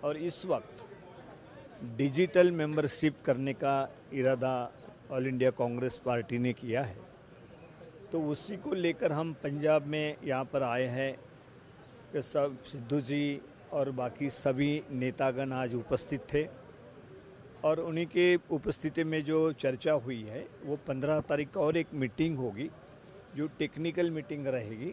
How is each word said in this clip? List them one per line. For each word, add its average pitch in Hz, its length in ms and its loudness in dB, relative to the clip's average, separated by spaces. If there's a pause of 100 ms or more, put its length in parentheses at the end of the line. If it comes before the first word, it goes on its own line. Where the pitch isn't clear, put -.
और 147 140 0
इस 165 280 -4
वक्त 135 380 -2 (1120)
डिजिटल 175 540 6
मेंबरशिप 151 760 0
करने 135 300 2
का 139 200 2 (380)
इरादा 131 380 2 (600)
ऑल 131 160 -2
इंडिया 131 240 4
कांग्रेस 120 540 -2
पार्टी 120 340 0
ने 123 140 2
किया 120 300 -2
है, 98 140 -6 (1160)
तो 165 100 0
उसी 151 340 -4
को 285 180 -4
लेकर 170 380 2
हम 160 200 0 (100)
पंजाब 147 440 4
में 151 380 -2
यहाँ 131 200 0
पर 135 180 0
आए 127 240 2
हैं 131 260 0 (1000)
कि 143 100 -2
सब 143 420 0
सिद्धू 135 360 -2
जी 143 400 0 (320)
और 139 180 0
बाकी 127 400 -2
सभी 143 520 2 (100)
नेतागण 131 600 0
आज 127 220 -2
उपस्थित - 600 -2
थे 147 120 2 (1160)
और 156 160 4
उन्हीं 165 260 0
के 175 200 6 (240)
उपस्थिति 156 540 0
में 156 200 0
जो 160 360 4
चर्चा 135 320 2
हुई 123 320 0
है 110 220 -8 (180)
वो 147 220 -2
पन्द्रह 143 420 2
तारीख 147 240 0
को - 80 -2
और 160 160 4
एक 160 180 0
मीटिंग 147 440 0
होगी 120 300 -4 (680)
जो 147 100 -2 (120)
टेक्निकल 165 520 0
मीटिंग 151 360 -6
रहेगी। 120 460 -4